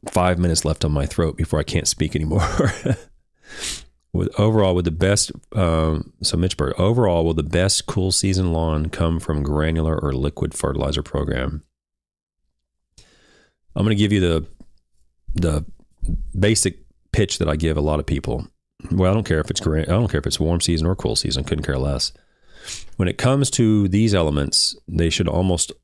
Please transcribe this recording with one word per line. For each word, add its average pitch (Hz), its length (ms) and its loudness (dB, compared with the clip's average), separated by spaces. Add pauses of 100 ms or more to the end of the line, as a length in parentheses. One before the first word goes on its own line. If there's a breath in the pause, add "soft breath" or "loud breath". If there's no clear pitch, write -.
five 90 320 0
minutes 87 260 0
left 78 200 -2
on 76 60 0
my 71 140 0
throat 80 320 -2
before 78 220 0
I 73 40 0
can't - 240 -2
speak - 280 -2
anymore. 80 260 0
<laughs> - 1500 -6 (220)
With 90 260 -2
overall, 104 360 4
with 90 100 2
the 85 60 2
best, 92 400 0 (220)
um, 80 580 0 (100)
so - 160 -2
Mitch 90 200 0
Bird, 69 200 -2
"Overall, 95 460 2
will 82 100 2
the 80 100 0
best 87 420 0
cool 95 260 0
season 92 400 0
lawn 80 380 0
come 82 300 0
from 76 220 -2
granular 78 560 0
or 71 160 -2
liquid 71 400 -2
fertilizer 69 480 -2
program?" 71 600 -4 (2000 soft breath)
I'm - 100 2
gonna 107 100 2
give 101 160 2
you 104 80 4
the, 82 260 2 (880)
the 80 320 0 (720)
basic 98 420 0 (320)
pitch - 260 0
that 80 120 0
I 76 60 0
give 78 220 0
a 73 40 2
lot 76 180 0
of 71 60 -6
people. 65 420 -4 (440)
Well, 92 180 4
I 98 40 4
don't 107 120 0
care 80 140 0
if 76 100 -2
it's - 120 -6
gran-, 78 240 0
I - 80 0
don't 107 160 2
care 80 100 0
if - 80 -4
it's - 120 -2
warm 82 220 0
season 82 260 0
or 92 80 0
cool - 200 -2
season. - 280 -2
Couldn't 76 220 -4
care 67 120 -2
less. 67 340 -2 (840 loud breath)
When 92 100 2
it - 100 -2
comes 135 340 2
to 107 360 4
these 104 260 4
elements, 73 640 2 (120)
they 82 220 0
should 85 180 0
almost, 87 440 0 (120)